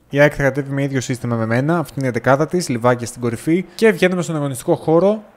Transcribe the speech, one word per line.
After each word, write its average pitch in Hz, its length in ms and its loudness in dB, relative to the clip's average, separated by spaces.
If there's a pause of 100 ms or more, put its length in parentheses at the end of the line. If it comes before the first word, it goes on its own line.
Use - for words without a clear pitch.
Η 139 100 -2
αεκ 147 160 6
θα 143 80 -4
κατέβει 135 300 -2
με 139 100 -2
ίδιο 135 180 -2
σύστημα 120 340 -4
με 113 100 -2
μένα, 131 320 0
αυτή 143 220 -6
είναι 135 80 -2
η 123 40 -2
δεκάδα 131 360 2
της, 180 220 -4
Λιβάκια 120 380 0
στην - 140 -12
κορυφή. 156 440 -2 (100)
Και 220 160 4
βγαίνουμε 180 300 0
στον 160 140 -4
αγωνιστικό 143 400 -2
χώρο. 185 480 2 (140)